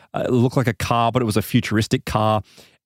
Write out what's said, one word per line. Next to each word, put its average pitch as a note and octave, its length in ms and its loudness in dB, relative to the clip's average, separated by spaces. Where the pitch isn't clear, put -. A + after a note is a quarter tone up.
uh, - 140 -4
it - 40 -4
looked B2 260 2
like A#2+ 100 2
a A2+ 60 2
car, A#2 400 0
but B2+ 80 0
it A#2+ 40 0
was G#2 120 -2
a G#2+ 40 2
futuristic - 640 -2
car. A2 360 0